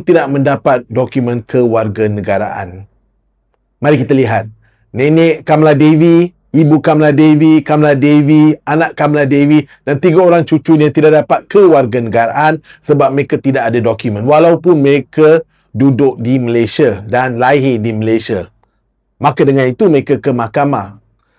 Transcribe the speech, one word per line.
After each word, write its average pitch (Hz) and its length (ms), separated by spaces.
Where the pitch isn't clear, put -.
tidak 160 240
mendapat 139 560
dokumen 120 560
kewarganegaraan. 104 1400
Mari 147 160
kita 127 160
lihat. 113 320
Nenek 156 480
Kamaladevi, 156 880
ibu 151 320
Kamaladevi, 151 800
Kamaladevi, 151 880
anak 156 240
Kamaladevi 147 720
dan 147 80
tiga 180 240
orang 170 240
cucunya 151 480
tidak 156 320
dapat - 240
kewarganegaraan 139 1120
sebab 143 240
mereka 143 320
tidak 131 320
ada 120 80
dokumen 110 400
walaupun 156 640
mereka 151 560
duduk 131 480
di 123 160
Malaysia 117 720
dan 123 320
lahir 127 400
di 113 80
Malaysia. 110 640
Maka 143 240
dengan 139 240
itu 147 240
mereka 139 320
ke 139 80
mahkamah. 120 720